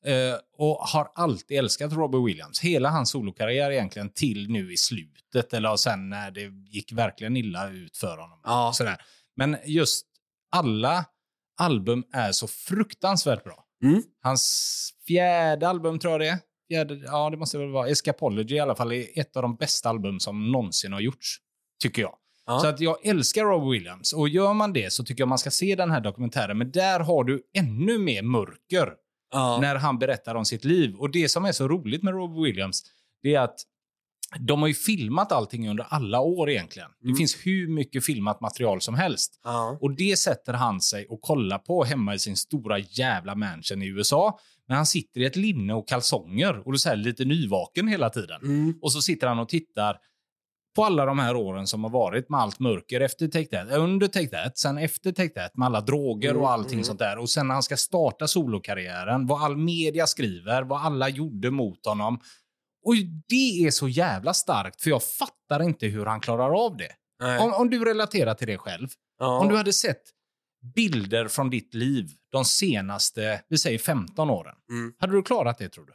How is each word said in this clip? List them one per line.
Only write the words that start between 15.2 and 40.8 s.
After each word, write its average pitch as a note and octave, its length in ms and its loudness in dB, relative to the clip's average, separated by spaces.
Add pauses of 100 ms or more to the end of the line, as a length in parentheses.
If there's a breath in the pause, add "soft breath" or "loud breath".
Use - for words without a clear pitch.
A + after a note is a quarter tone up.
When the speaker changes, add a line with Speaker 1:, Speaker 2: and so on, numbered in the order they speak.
Speaker 1:
album, E3 300 -2
tror F3 140 0
jag D#3 80 2
det D#3 60 2
är. E3+ 100 0 (320)
Fjärde, D#3 260 -2 (100)
ja, D3 240 0
det D#3 80 -6
måste D#3 200 -4
väl C#3+ 140 -4
vara. C3+ 180 0
Escapology B2+ 680 0
i D3 40 2
alla C#3 160 2
fall A#2 160 -2
är A#2+ 280 -4
ett - 160 -4
av C3 60 -2
de A#2+ 140 0
bästa - 340 -2
album G2 300 -2
som G#2+ 320 -2
någonsin G2+ 420 -2
har G2 60 -6
gjorts, - 380 -4 (440)
tycker A#2+ 200 -2
jag. F#2+ 140 -4 (300)
Speaker 2:
Ja. A#2+ 140 0
Speaker 1:
Så D3+ 80 4
att C#3+ 120 0
jag D#3+ 260 -2
älskar G#3 400 2
Robbie D3 340 2
Williams. F2+ 340 -6
Och D3+ 160 2
gör G3 240 2
man G#3 200 0
det G2+ 200 -2
så B2+ 100 -4
tycker A#2+ 180 -4
jag B2+ 60 2
man B2+ 100 0
ska - 140 -2
se G3 240 0
den F3+ 160 0
här C#3+ 100 2
dokumentären. G#2+ 560 -2
Men B2 140 -2
där F#3 280 2
har D#3+ 240 4
du C3 180 0 (160)
ännu E3+ 400 2
mer C#3+ 240 0
mörker B2 720 0 (380)
Speaker 2:
Ja. B2+ 300 2
Speaker 1:
när C#3+ 140 2
han C3+ 240 0
berättar A#2 360 -2
om A2 100 -2
sitt A2 200 -4
liv. D3 300 4
Och C#3 160 -4
det D#3+ 180 2
som F3 160 2
är G3 60 2
så C3+ 160 0
roligt D3+ 360 -2
med F#3+ 100 0
Robbie E3+ 300 -4
Williams, G2 400 -2 (400 soft breath)
det C#3+ 120 4
är C#3 40 6
att - 160 0 (840)
de D3 220 2
har D3+ 60 4
ju D3+ 60 4
filmat F3 580 0
allting A#2 380 -2
under G#2+ 200 -4
alla B2 300 2
år D#3+ 300 2
egentligen. F2+ 400 -4 (100)
Det A#2+ 80 -6
Speaker 2:
Mm. B2+ 100 2
Speaker 1:
finns D#3 180 2 (100)
hur F#3 220 0
mycket D3+ 380 -2
filmat G#2 360 -2
material G#2+ 400 0
som A2+ 140 -4
helst. D3+ 480 -2
Speaker 2:
Ja. A#2+ 380 -2
Speaker 1:
Och C#3 140 0
det F#3+ 240 0
sätter - 340 0
han D3+ 280 0